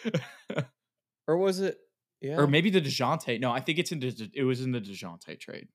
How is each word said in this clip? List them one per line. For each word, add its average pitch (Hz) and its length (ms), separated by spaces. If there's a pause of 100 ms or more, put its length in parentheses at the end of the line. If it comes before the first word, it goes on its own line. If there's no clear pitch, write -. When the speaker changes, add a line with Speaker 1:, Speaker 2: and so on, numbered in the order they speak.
Speaker 1:
<laughs> 226 60 (1200)
Speaker 2:
Or 160 80
was 190 240
it? 190 180 (420)
Yeah. 143 180
Speaker 1:
Or 147 80
maybe 165 240
the 185 100
DeJounte. 131 600
No, 123 120
I 123 80
think 160 180
it's 175 140
in 156 80
the, 110 340
it 135 80
was 127 200
in 131 100
the 120 80
DeJounte 90 580
trade. - 360